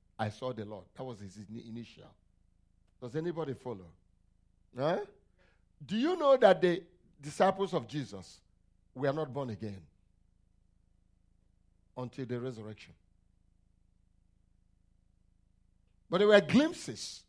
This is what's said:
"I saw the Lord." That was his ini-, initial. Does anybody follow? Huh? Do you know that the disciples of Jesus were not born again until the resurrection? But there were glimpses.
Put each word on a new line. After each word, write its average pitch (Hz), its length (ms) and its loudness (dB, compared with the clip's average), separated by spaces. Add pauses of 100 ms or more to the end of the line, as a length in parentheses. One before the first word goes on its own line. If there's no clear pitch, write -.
(180)
"I 110 120 -4
saw 127 240 -8
the 110 100 -10
Lord." 101 220 -14 (100)
That 135 80 -12
was 120 160 -12
his 98 180 -16
ini-, 110 300 -14
initial. 113 420 -14 (920)
Does 123 140 -8
anybody 160 380 -4
follow? 95 380 -12 (880)
Huh? 160 220 0 (840)
Do 196 120 -4
you 320 180 0
know 277 220 6
that 190 240 8
the 175 200 2 (400)
disciples 185 520 0
of 120 140 -4
Jesus 110 520 -10 (560)
were 135 160 0
not 147 220 -4
born 135 160 -6
again 98 320 -10 (2250)
until 127 280 -8
the 120 140 -6
resurrection? 110 540 -12 (3250)
But 180 100 2
there 208 80 4
were 208 140 10
glimpses. 160 880 0